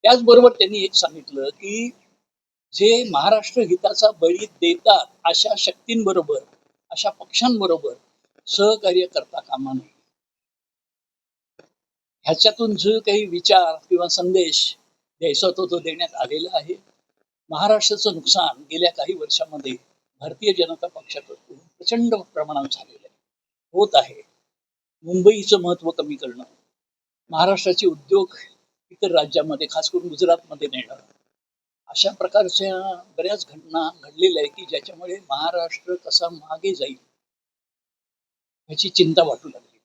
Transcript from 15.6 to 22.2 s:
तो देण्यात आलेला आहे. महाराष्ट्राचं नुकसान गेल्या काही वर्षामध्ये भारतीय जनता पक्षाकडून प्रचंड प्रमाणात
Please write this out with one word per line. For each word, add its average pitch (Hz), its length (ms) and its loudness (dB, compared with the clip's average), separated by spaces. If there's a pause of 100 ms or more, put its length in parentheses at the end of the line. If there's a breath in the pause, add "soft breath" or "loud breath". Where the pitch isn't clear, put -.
तो 175 80 -2
देण्यात 160 360 -8
आलेला 151 380 -6
आहे. 160 220 -6 (760)
महाराष्ट्राचं 208 640 0
नुकसान 160 480 -2
गेल्या 165 300 -2
काही 160 220 -6
वर्षामध्ये 147 580 -6 (480)
भारतीय 165 320 -4
जनता 165 340 -4
पक्षाकडून - 680 -18
प्रचंड - 580 -4
प्रमाणात 151 580 -8